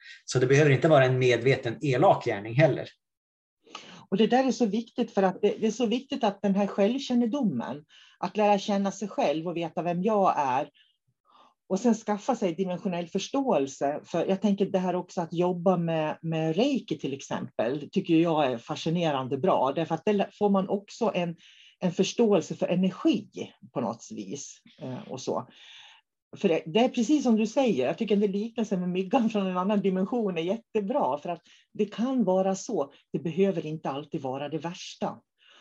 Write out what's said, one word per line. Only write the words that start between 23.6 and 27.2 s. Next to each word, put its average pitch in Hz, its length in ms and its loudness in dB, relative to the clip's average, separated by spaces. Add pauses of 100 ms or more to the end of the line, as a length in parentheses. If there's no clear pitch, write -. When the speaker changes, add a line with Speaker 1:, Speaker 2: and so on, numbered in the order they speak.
Speaker 2:
på 147 80 -4
något 117 300 -6
vis, 110 480 -12 (240)
eh, 127 260 -10
och 131 120 -10
så. 120 280 -6 (880)
För 202 120 2
det, 160 180 2
det 165 140 2
är 247 80 4
precis 262 340 2